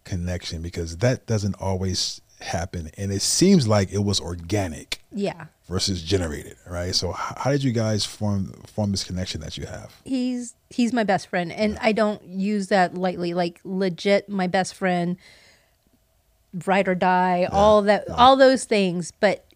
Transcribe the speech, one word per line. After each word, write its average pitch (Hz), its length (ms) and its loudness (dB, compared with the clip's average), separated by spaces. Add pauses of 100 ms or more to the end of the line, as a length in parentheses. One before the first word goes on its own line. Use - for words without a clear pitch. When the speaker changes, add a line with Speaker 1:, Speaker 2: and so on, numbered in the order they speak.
Speaker 1:
connection? 87 580 -6
Because 85 360 -8
that 120 280 -2
doesn't 101 360 -2
always 92 580 -4 (220)
happen, 85 560 -6
and 98 160 -6
it 95 80 -4
seems 170 480 4
like 104 240 4
it 98 100 0
was 101 180 0
organic 87 800 -6 (100)
Speaker 2:
Yeah. 175 340 -6 (220)
Speaker 1:
versus 90 340 -2
generated, 80 540 -4 (120)
right? 87 280 -4
So 90 140 -2
h-, 85 60 -6 (220)
how 127 140 -2
did 143 120 0
you 131 100 0
guys 110 320 -2
form, 101 480 -4 (120)
form 104 260 -4
this 95 120 -2
connection 90 380 -8
that - 160 -12
you - 80 -10
have? - 280 -16 (120)
Speaker 2:
He's, 247 500 -4 (140)
he's 240 240 0
my 233 100 0
best 190 240 0
friend, 175 240 -4
and 214 220 -2
Speaker 1:
Yeah. 214 80 -12
Speaker 2:
I 233 100 4
don't 214 320 0
use 190 460 -4
that 180 260 2
lightly. 180 380 -2
Like, 175 320 -2
legit, 190 640 0
my 190 180 -2
best 185 260 0
friend, 180 440 0 (1500)
ride 190 220 2
or 185 80 0
die, 180 460 2
Speaker 1:
Yeah, 185 100 0
Speaker 2:
all 208 320 6
that, 202 240 2
Speaker 1:
yeah. - 80 -8
Speaker 2:
all 262 220 8
those 262 260 6
things. 180 560 0
But - 260 2 (100)